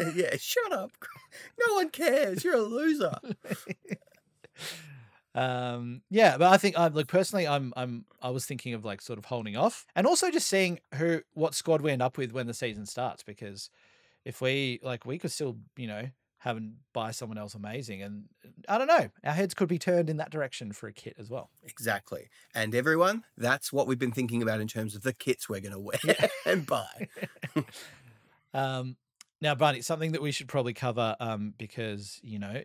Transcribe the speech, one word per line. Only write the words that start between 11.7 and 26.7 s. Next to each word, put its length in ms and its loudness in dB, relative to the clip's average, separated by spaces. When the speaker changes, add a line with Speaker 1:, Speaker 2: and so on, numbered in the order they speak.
Speaker 2:
we 100 2
end 100 2
up 160 0
with 140 -4
when 160 -4
the 60 -6
season 300 -4
starts, 380 -6
because 480 -14
if 160 -10
we, 420 0
like, 240 -6
we 140 -6
could 100 -4
still, 260 -4
you 100 -8
know, 220 -8
have 180 -2
and 220 -10
buy 200 -4
someone 260 -10
else 160 -12
amazing, 480 -10
and 220 -10
I 80 2
don't 120 2
know, 200 6
our 100 -2
heads 220 0
could 140 0
be 100 0
turned 320 2
in 60 -2
that 140 -6
direction 420 -6
for 160 -12
a 40 -14
kit 240 -14
as 140 -14
well. 200 -10
Speaker 1:
Exactly. 680 -6
And 220 0
everyone, 480 4
that's 360 0
what 140 2
we've 140 0
been 100 2
thinking 320 0
about 180 0
in 60 -2
terms 300 -4
of 60 -12
the 100 -2
kits 360 -2
we're 120 -4
gonna 180 -10
wear 260 -4
Speaker 2:
Yeah. 220 4
Speaker 1:
<laughs> 100 -12
and 200 2
buy. 420 -4